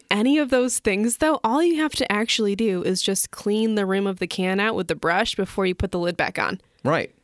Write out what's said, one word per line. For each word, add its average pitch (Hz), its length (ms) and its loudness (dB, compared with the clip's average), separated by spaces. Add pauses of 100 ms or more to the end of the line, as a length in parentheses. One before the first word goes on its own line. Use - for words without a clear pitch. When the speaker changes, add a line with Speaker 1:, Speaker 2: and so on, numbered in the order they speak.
Speaker 1:
any 247 300 4
of 285 100 0
those 254 300 2
things, 214 380 0
though, 311 260 2
all 247 180 2
you 339 180 2
have 311 140 0
to - 180 -2
actually 208 440 0
do 196 260 0
is 180 220 0
just 190 260 0
clean 220 460 0
the 202 100 2
rim 196 220 0
of 190 100 -4
the 185 80 -2
can 185 340 -2
out 214 140 0
with 180 140 -2
the 165 80 -2
brush 175 400 0
before 190 320 -2
you 180 80 0
put 196 160 -4
the 180 80 -2
lid 175 180 -2
back 160 220 -2
on. - 200 -2 (240)
Speaker 2:
Right. 143 300 0 (100)